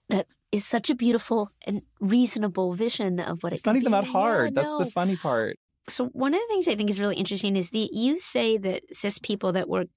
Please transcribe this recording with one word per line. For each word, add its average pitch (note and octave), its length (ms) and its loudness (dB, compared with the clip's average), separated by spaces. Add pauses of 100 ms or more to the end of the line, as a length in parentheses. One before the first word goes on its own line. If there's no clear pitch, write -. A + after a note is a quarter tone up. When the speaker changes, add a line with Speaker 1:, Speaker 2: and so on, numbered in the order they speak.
Speaker 1:
That E4+ 180 0 (240)
is G#3 140 0
such - 260 -2
a C4+ 40 2
beautiful A#3 560 0 (140)
and G3+ 160 -4 (180)
reasonable G3+ 760 2
vision G3 460 -2
of E3+ 240 -6
what E3+ 100 -2
it - 40 -4
Speaker 2:
It's - 80 -2
not A3 80 4
Speaker 1:
could C4 80 4
Speaker 2:
even A#3+ 120 2
that G3+ 120 4
Speaker 1:
be. B3+ 60 -10
Speaker 2:
hard. F#3+ 440 2
Speaker 1:
Yeah, C#3 60 2
Speaker 2:
That's G3+ 120 -2
the F#3+ 120 0
Speaker 1:
no. - 60 -6
Speaker 2:
funny F#3 240 0
part. B2 420 -2 (320)
Speaker 1:
So B3+ 200 -2
one C4+ 240 0
of F4+ 80 2
the A#4 60 -4
things F#4+ 200 0
I C4 80 2
think G#3 140 0
is G3 100 0
really G3+ 160 0
interesting G3 400 -2
is F#3 160 0
that A3 220 -2
you C4 260 0
say A3+ 400 0
that F#3+ 240 -4 (100)
cis - 260 -2
people, G3+ 340 -2
that F#3 160 0
we're F#3 160 0 (120)